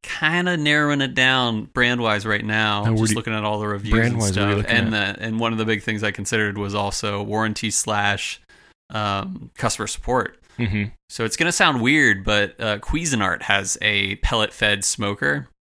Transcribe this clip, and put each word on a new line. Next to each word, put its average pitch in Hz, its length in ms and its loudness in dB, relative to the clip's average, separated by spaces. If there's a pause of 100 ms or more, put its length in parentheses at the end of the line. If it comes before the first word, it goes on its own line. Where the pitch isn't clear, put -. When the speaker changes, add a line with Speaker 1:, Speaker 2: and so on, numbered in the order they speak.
Speaker 1:
kinda 175 540 -2
narrowing 147 420 2
it 131 160 -2
down 127 580 2
brand-wise 120 520 2
right 104 180 0
now, 107 400 0
Speaker 2:
Now, 110 80 2
where 110 60 4
Speaker 1:
just 110 100 4
Speaker 2:
do 107 60 2
you, - 60 0
Speaker 1:
looking 113 140 -4
at 107 120 -4
all 104 160 -2
the 104 80 -4
reviews 104 240 -2
Speaker 2:
brand-wise, 113 420 2
Speaker 1:
and 104 100 2
Speaker 2:
what 101 60 2
are 101 60 2
you 104 60 0
Speaker 1:
stuff. 110 60 -4
Speaker 2:
looking 117 180 2
Speaker 1:
And 110 80 -2
Speaker 2:
at? 101 220 -2
Speaker 1:
the, - 60 -10
and 110 160 -4
one 113 140 0
of 110 60 -2
the 110 60 0
big 110 160 0
things 107 220 -4
I 104 80 0
considered 104 460 -2
was 101 180 -4
also 101 480 -2
warranty 107 480 -2
slash, 104 680 0 (480)
um, 98 680 -4
customer 110 300 -2
support. - 500 -4 (200)
Speaker 2:
Mm-hmm. 104 280 0 (240)
Speaker 1:
So - 140 -6
it's 113 140 -2
gonna 165 140 2
sound 156 300 4
weird, 120 420 4
but, 104 360 2
uh, 107 200 -2
Cuisinart 117 640 -2
has 98 360 0
a 101 380 0
pellet-fed 107 680 0
smoker 131 640 -2 (120)